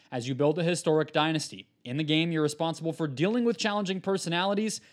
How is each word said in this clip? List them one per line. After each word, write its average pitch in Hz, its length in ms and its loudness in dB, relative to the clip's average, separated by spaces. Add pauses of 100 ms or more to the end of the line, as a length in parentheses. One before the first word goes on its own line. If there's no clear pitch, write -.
(120)
as 123 160 -4
you 135 60 -2
build 147 240 2
a 175 40 0
historic 160 500 2
dynasty. 151 540 0 (180)
In 123 120 -6
the 156 80 0
game, 156 280 2
you're 156 100 2
responsible 160 500 -2
for 156 160 -2
dealing 185 360 0
with 233 120 2
challenging 202 440 -2
personalities, 196 800 0 (120)